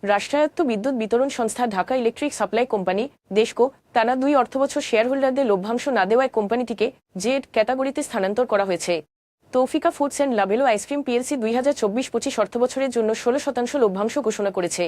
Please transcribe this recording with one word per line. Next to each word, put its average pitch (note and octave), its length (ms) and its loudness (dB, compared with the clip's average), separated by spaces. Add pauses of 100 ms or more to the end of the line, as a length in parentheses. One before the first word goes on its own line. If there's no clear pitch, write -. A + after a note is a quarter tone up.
রাষ্ট্রায়ত্ত G#3 560 2 (120)
বিদ্যুৎ A#3 300 -2
বিতরণ A#3 280 2 (100)
সংস্থা A#3 260 0 (100)
ঢাকা F#3+ 280 0
ইলেকট্রিক A#3 360 0
সাপ্লাই A3 360 0
কোম্পানি, F#3+ 300 0 (320)
ডেসকো, A#3 280 2 (300)
টানা A#3+ 280 4
দুই C#4+ 100 2 (100)
অর্থবছর C4+ 460 -2
শেয়ারহোল্ডারদের C4 640 2
লভ্যাংশ G#3 320 -2 (140)
না F#3+ 120 4
দেওয়ায় B3+ 260 2
কোম্পানিটিকে A3+ 500 -2 (360)
জেড C4 200 0 (120)
ক্যাটাগরিতে C4 520 0
স্থানান্তর G#3 460 -2
করা G3 160 2
হয়েছে। F3 260 -2 (580)
তৌফিকা C4 440 2
ফুডস C#4+ 220 -4
অ্যান্ড C#4 200 0
লাভেলো G3+ 340 2
আইসক্রিম C#4 340 -2
পিএলসি B3 360 -2
দুই A3 160 0
হাজার C#4 220 0
চব্বিশ A3+ 320 0
পঁচিশ A#3 300 -2
অর্থবছরের B3 540 -2
জন্য A3 140 2 (120)
ষোলো B3 220 2
শতাংশ B3 280 -2 (120)
লভ্যাংশ G3+ 300 0 (120)
ঘোষণা G#3 300 -2
করেছে। F3+ 300 -2